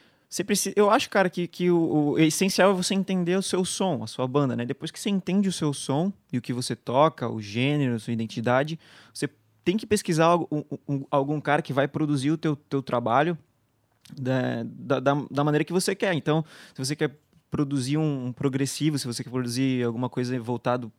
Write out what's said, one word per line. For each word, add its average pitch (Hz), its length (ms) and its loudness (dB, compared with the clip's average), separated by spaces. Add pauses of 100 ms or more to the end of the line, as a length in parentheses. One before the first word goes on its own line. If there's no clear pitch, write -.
(300)
você - 160 -6
preci-, 202 320 0
eu 202 120 6
acho, 233 200 4
cara, 190 200 2
que, 175 160 -4
que 180 240 0
o... 151 420 4
o - 80 2
essencial 185 520 4
é - 20 4
você 180 200 -2
entender 185 420 0
o 196 60 0
seu 185 240 0
som, 175 360 -2
a 110 60 -8
sua - 180 -4
banda, 131 300 2
né? 120 100 -2
Depois 135 260 -6
que - 80 -16
você - 100 -4
entende 190 400 0
o - 20 0
seu 151 220 -2
som 135 400 -2 (180)
e 131 60 -2
o 120 40 -4
que 127 120 -6
você 123 200 -4
toca, 131 540 2
o 113 140 -6
gênero, 123 540 0
a 113 40 -4
sua 120 140 -6
identidade, 123 680 0 (340)
você - 160 -4 (360)
tem 180 100 2
que 220 100 -4
pesquisar 165 420 2
algu-, 170 220 4
um, 151 140 -2 (240)
um, 139 240 -2
algum 143 300 0
cara 147 200 2
que 151 120 -6
vai 139 120 2
produzir 147 460 0
o 160 60 0
teu, 156 180 -2
teu 139 260 -4
trabalho 127 560 2 (800)
da, 127 480 -2
da, 120 340 -4
da, 139 300 0
da 139 140 0
maneira 151 220 2
que - 80 -6
você 190 220 0
quer. 196 180 -2
Então, 156 300 0 (300)
se 131 120 -10
você 143 100 -4
quer 151 160 -2 (380)
produzir 139 480 -2
um, 143 300 -2
um 123 60 -6
progressivo, 139 640 -2
se 127 80 -6
você 120 180 -6
quer 117 60 -16
produzir 127 560 -2
alguma 117 240 -2
coisa 123 300 -4
voltado 120 600 -4